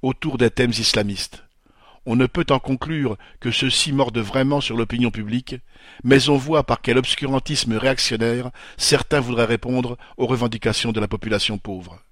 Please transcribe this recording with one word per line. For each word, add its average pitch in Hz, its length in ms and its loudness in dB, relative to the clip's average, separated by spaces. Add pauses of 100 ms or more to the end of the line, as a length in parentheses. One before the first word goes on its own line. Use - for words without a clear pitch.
autour 131 380 -2
des 117 120 4
thèmes 123 200 0
islamistes. 104 720 -2 (600)
On 117 100 0
ne 131 80 6
peut 165 240 -2
en 135 100 4
conclure 135 600 -4 (200)
que 127 120 -2
ceux-ci 135 420 0
mordent 127 260 0
vraiment 131 440 0
sur 113 160 -4
l'opinion 117 320 0
publique, 110 460 -6 (480)
mais 131 260 6
on 143 80 6
voit 147 260 2
par 120 160 0
quel 120 160 2
obscurantisme 131 760 -2
réactionnaire 123 760 0 (280)
certains - 420 2
voudraient 117 240 2
répondre 123 540 -2 (180)
aux 131 80 0
revendications 117 680 0
de 110 80 0
la 104 80 0
population 107 500 -2
pauvre. 90 540 -12